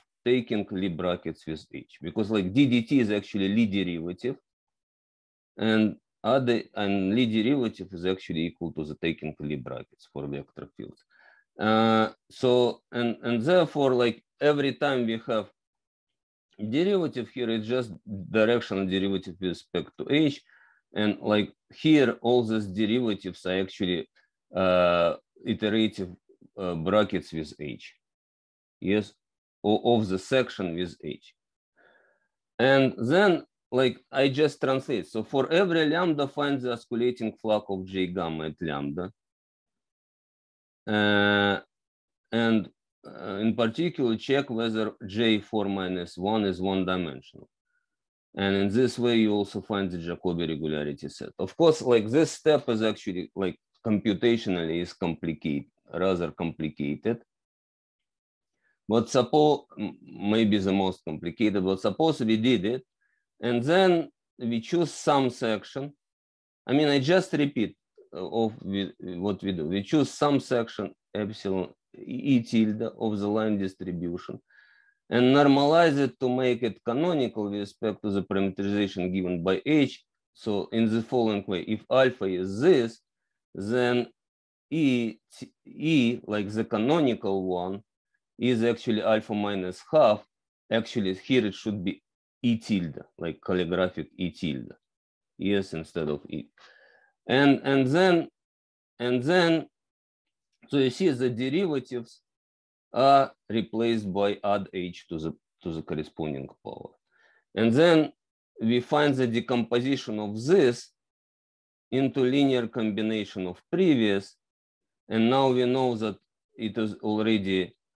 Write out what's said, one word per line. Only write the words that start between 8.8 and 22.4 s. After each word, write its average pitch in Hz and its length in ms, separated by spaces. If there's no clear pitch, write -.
the 76 120
taking 78 440
Lie 76 160
brackets - 560
for 71 160
vector 71 480
fields. - 280
Uh, 110 500
so, 123 520
and, 120 300
and 117 200
therefore, 147 520
like, 120 300
every 143 320
time 135 320
we 113 220
have 110 200
derivative 143 720
here, 120 200
it's 110 180
just 120 240
directional 110 560
derivative 95 520
with 92 100
respect - 500
to - 100
H, 147 320
and, 104 260
like, 107 320
here, 147 500
all 120 220